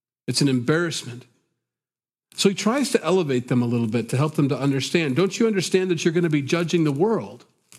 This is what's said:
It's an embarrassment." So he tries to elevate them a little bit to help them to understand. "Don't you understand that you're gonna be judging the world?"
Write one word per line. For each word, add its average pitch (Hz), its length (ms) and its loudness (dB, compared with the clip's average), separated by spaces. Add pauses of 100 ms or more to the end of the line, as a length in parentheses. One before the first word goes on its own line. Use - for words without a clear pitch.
(280)
It's 131 140 -2
an 143 80 4
embarrassment." 127 760 -2 (1120)
So - 120 2
he 196 60 0
tries 247 360 0
to - 120 2
elevate 151 460 0
them 123 120 2
a 120 40 0
little 117 220 0
bit 113 220 -2
to 127 80 -2
help 151 180 0
them 143 120 2
to 135 100 -2
understand. 135 600 0
"Don't 185 200 0
you 226 100 4
understand 190 440 0
that 165 140 -2
you're 165 80 2
gonna 175 160 2
be 151 120 0
judging 165 440 0
the 147 80 0
world?" 143 500 -2 (340)